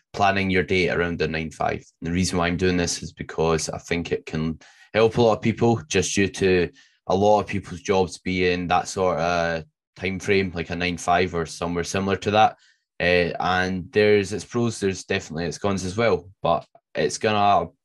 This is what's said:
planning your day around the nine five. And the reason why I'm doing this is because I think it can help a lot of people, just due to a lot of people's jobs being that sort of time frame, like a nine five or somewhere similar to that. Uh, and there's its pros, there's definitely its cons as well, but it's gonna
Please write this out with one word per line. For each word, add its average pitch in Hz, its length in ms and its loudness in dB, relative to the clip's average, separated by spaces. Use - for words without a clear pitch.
planning 98 380 0
your 92 140 2
day 90 260 0
around 85 300 -2
the 80 100 0
nine 80 220 -4
five. 78 340 -4
And - 80 -4
the - 20 -2
reason 90 260 0
why 87 100 2
I'm 87 100 -2
doing 90 180 2
this 87 260 -2
is - 120 -12
because 80 560 -2
I - 80 -8
think 85 340 -6
it - 140 -4
can 80 340 -4
help 110 220 4
a 120 60 4
lot 110 160 6
of - 40 -12
people, 117 460 2
just - 260 0
due 98 140 2
to 90 420 2
a 92 80 2
lot 104 240 4
of 95 80 -4
people's 90 320 -8
jobs 95 380 0
being 90 500 -2
that 87 220 0
sort 90 300 0
of 85 440 0
time 92 240 -6
frame, 95 340 0
like 85 160 -6
a 87 60 -6
nine 87 220 -4
five 87 360 0
or 82 120 -2
somewhere 87 400 -6
similar 98 320 -2
to - 140 -2
that. 107 260 4
Uh, 87 400 2
and 92 540 -2
there's 104 400 4
its 95 100 -8
pros, 120 380 -2
there's 95 240 -4
definitely 87 400 -6
its - 120 -6
cons 98 280 -2
as 92 100 -6
well, 110 340 0
but - 240 2
it's - 260 -2
gonna 101 500 2